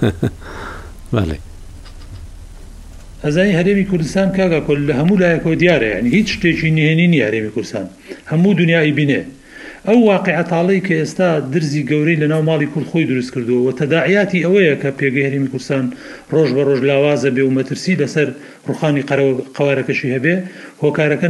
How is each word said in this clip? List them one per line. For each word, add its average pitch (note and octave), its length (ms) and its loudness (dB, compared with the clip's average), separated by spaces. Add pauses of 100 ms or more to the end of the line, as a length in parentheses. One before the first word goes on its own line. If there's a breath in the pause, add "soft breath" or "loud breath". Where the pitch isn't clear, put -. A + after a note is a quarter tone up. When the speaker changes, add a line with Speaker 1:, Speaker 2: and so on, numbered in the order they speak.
Speaker 1:
کۆ. - 40 0 (1080 loud breath)
Speaker 2:
<laughs> - 20 0
بەڵێ. E2 240 -2 (1900)
Speaker 1:
ئەزانی F3 340 2
هەرێمی F#3+ 320 2
کوردستان F#3 460 0
کاکا F3 300 2
کۆ D#3 60 2 (160)
لە D3+ 120 2
هەموو F3+ 220 4
لایەکەوە E3 400 2
دیارە، D3+ 320 4
یعنی، A2+ 220 0
هیچ G#3+ 180 2
شتێکی D#3+ 420 0
نهێنی D#3+ 360 4
نییە C3+ 160 4
هەرێمی G#2+ 260 -2
کوردستان. G2+ 320 -6 (440 loud breath)
هەموو F3 300 2
دنیای E3 380 2
بینێ. C#3 240 2 (640 loud breath)
ئەو A3+ 100 6 (120)
واقعەتاڵەی F3+ 760 2
کە E3 140 0
ئێستا F3+ 280 0 (240)
درزی D3+ 380 0
گەورەی D3+ 320 2
لە D3+ 100 2
ناو D#3 160 0
ماڵی D3+ 240 2
کورد C#3 180 -4
خۆی D#3+ 200 0
دروست B2+ 240 -2
کردووە B2 320 0
و C3 140 0
تەداعیاتی F3 640 2
ئەوەیە F3+ 380 4
کە C#3+ 60 0 (100)
پێگەی C#3 280 0
هەرێمی C#3 260 -2
کوردستان C3+ 320 -2 (480 loud breath)
ڕۆژ D3+ 240 4
بە C#3+ 120 2
ڕۆژ C3+ 200 2
لاوازە C#3+ 480 2
بێ C3+ 80 2
و C3 120 2
مەترسی C3+ 460 -2
لەسەر C#3+ 260 0 (380 loud breath)
ڕوخانی D3 420 0
قەرەو-، C#3 340 2 (140)
قەوارەکەشی C3+ 580 0
هەبێ، C#3+ 200 0 (480 loud breath)
هۆکارەکە D3+ 480 2